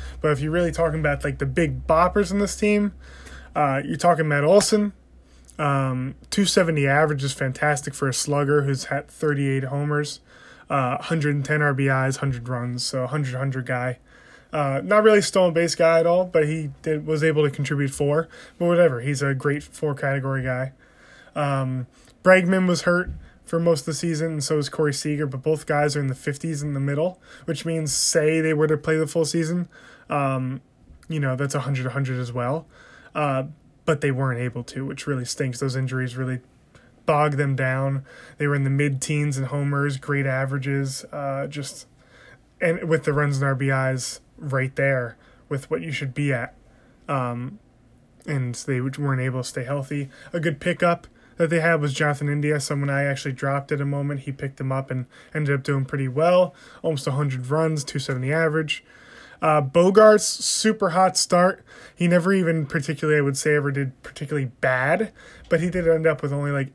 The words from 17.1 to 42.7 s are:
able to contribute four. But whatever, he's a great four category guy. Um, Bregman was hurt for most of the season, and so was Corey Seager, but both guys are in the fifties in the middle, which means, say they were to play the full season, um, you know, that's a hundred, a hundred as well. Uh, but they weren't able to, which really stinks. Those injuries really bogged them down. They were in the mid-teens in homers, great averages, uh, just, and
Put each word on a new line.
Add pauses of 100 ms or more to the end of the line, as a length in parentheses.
able
to
contribute
four. (300)
But
whatever,
he's
a
great
four
category
guy. (640)
Um, (360)
Bregman
was
hurt (360)
for
most
of
the
season,
and
so
was
Corey
Seager,
but
both
guys
are
in
the
fifties
in
the
middle, (280)
which
means,
say
they
were
to
play
the
full
season, (420)
um, (480)
you
know,
that's
a
hundred,
a
hundred
as
well. (480)
Uh, (420)
but
they
weren't
able
to,
which
really
stinks.
Those
injuries
really (640)
bogged
them
down. (320)
They
were
in
the
mid-teens
in
homers,
great
averages,
uh,
just, (720)
and